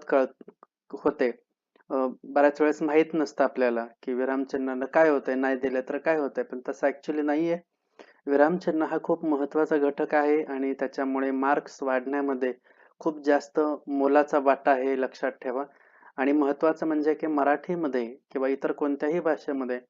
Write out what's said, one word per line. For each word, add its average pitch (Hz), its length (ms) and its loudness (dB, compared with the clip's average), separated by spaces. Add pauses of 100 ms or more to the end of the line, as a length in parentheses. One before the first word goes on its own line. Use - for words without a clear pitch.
कळत - 440 0 (400)
होते, 139 400 -2 (580)
अ, 135 180 -2 (160)
बऱ्याच 143 380 2
वेळेस 151 200 2
माहीत 156 320 4
नसतं 147 300 -2
आपल्याला 120 440 0 (160)
की 131 100 -4
विरामचिन्हानं 131 720 -4
काय 160 240 4
होतंय, 135 260 0
नाही 131 220 0
दिलं 127 320 -2
तर 143 80 -4
काय 160 200 0
होतंय, 131 260 -4
पण 127 260 -10
तसं 147 180 -2
actually 151 380 -4
नाहीये. 165 340 0 (680)
विरामचिन्ह 156 580 2
हा 156 180 -4
खूप 165 220 -2
महत्त्वाचा 151 520 0
घटक 143 380 0
आहे 147 280 2
आणि 135 300 -4
त्याच्यामुळे 135 580 -2
मार्क्स 139 520 -2
वाढण्यामध्ये 131 720 -2 (460)
खूप 156 260 -4
जास्त 143 340 2 (280)
मोलाचा 143 520 2
वाटा 139 320 2
आहे, 131 120 2
हे 135 180 0
लक्षात 127 300 -4
ठेवा. 127 340 -8 (520)
आणि 139 140 2
महत्त्वाचं 151 560 2
म्हणजे 151 260 0
की 156 140 -4
मराठीमध्ये 143 880 0 (160)
किंवा 135 160 -2
इतर 135 240 -2
कोणत्याही 147 480 -2
भाषेमध्ये 139 600 -2 (100)